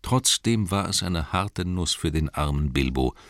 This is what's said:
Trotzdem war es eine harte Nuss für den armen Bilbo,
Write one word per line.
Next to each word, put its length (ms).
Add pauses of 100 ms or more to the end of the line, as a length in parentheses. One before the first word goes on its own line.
Trotzdem 680
war 160
es 140
eine 300
harte 320
Nuss 300
für 160
den 180
armen 440
Bilbo, 420 (160)